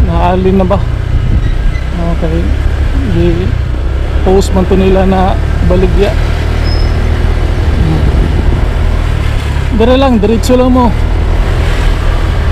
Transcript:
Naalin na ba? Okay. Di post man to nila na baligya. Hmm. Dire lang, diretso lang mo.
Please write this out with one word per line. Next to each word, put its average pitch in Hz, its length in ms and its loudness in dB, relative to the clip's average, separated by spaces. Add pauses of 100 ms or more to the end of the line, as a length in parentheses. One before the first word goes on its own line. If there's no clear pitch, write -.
Naalin 185 560 0
na - 20 2
ba? 196 140 0 (1400)
Okay. 165 220 -2 (720)
Di 170 380 0 (760)
post 190 320 2
man 185 100 2
to - 80 0
nila 190 300 2
na 190 320 0 (320)
baligya. - 420 2 (1700)
Hmm. - 260 0 (1800)
Dire 233 220 2
lang, 254 180 2
diretso 226 380 0
lang 254 160 2
mo. 247 160 2 (1600)